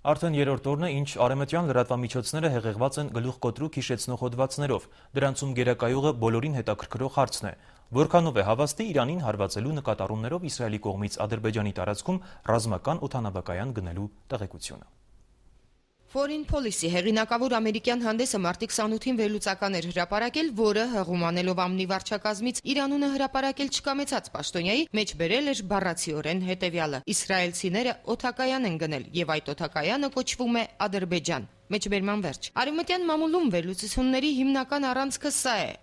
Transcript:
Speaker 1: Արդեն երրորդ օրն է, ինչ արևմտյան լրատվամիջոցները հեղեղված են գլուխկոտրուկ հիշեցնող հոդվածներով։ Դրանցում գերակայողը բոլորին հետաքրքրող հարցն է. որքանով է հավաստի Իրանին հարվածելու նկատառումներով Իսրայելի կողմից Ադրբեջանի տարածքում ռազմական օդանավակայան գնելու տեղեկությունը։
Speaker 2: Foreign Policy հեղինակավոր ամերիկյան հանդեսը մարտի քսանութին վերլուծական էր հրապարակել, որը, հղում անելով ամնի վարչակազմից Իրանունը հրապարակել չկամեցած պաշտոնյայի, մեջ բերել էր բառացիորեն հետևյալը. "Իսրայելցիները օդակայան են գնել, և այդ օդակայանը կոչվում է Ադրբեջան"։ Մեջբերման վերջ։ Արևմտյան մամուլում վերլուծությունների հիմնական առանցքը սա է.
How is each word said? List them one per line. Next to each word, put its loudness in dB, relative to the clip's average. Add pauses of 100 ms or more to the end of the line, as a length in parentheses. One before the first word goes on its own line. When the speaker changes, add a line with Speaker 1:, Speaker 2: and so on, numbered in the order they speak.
Speaker 1:
Արդեն 2
երրորդ 2
օրն 0
է, - (100)
ինչ 0 (160)
արևմտյան 2
լրատվամիջոցները 2
հեղեղված 0
են -4
գլուխկոտրուկ -2
հիշեցնող -4
հոդվածներով։ 0 (260)
Դրանցում 0
գերակայողը 4 (120)
բոլորին 2
հետաքրքրող -2
հարցն 0
է. -12 (380)
որքանով 4
է 4
հավաստի 2
Իրանին 2
հարվածելու -2
նկատառումներով -2
Իսրայելի -4
կողմից -2
Ադրբեջանի 0
տարածքում -2 (300)
ռազմական 2
օդանավակայան -4
գնելու -4 (240)
տեղեկությունը։ -8 (1200)
Speaker 2:
Foreign -2
Policy 0
հեղինակավոր 2
ամերիկյան 2
հանդեսը 0
մարտի 0
քսանութին 0
վերլուծական 0
էր -4
հրապարակել, 0 (100)
որը, 4 (120)
հղում 0
անելով 2
ամնի 0
վարչակազմից -2 (140)
Իրանունը 2
հրապարակել 0
չկամեցած -2
պաշտոնյայի, 0
մեջ 0
բերել 2
էր -4
բառացիորեն 0
հետևյալը. 0 (140)
"Իսրայելցիները 0 (160)
օդակայան 0
են -2
գնել, -4 (160)
և 0
այդ -4
օդակայանը -2
կոչվում 0
է -4 (240)
Ադրբեջան"։ -2 (220)
Մեջբերման 0
վերջ։ -6 (140)
Արևմտյան 0
մամուլում 2
վերլուծությունների 0
հիմնական 2
առանցքը -2
սա 0 (100)
է. -4 (140)